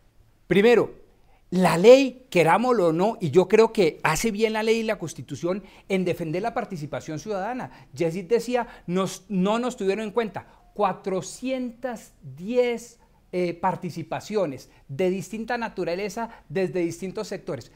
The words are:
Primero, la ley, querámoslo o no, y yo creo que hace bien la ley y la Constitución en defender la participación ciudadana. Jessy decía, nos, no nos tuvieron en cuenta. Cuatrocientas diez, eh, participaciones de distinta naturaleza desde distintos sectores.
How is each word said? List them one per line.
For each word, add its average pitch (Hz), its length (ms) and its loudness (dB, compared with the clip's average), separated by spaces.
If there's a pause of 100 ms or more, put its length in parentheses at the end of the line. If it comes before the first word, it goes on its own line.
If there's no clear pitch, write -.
(460)
Primero, 202 540 4 (500)
la 175 260 4
ley, 247 540 6
querámoslo 185 580 4
o 160 40 4
no, 196 280 0
y 160 100 -2
yo 180 160 4
creo 220 260 4
que 180 300 0
hace 156 280 -2
bien 214 240 0
la 214 80 -2
ley 226 160 2
y 226 60 -2
la 220 140 -4
Constitución 170 640 -6 (260)
en 190 160 0
defender 170 380 -4
la 233 120 -4
participación 156 640 -8
ciudadana. 208 760 -8
Jessy 165 280 -2
decía, 233 440 0 (200)
nos, 180 420 -2
no 202 300 2
nos 247 180 -4
tuvieron 202 280 -2
en 208 80 -8
cuenta. 208 340 -4 (260)
Cuatrocientas 226 1500 -6
diez, 226 760 -2 (340)
eh, 180 200 0
participaciones 170 1200 -4 (180)
de 180 220 0
distinta 220 480 -4
naturaleza 202 720 -4 (180)
desde 185 320 -2
distintos 180 480 -4
sectores. 165 480 -10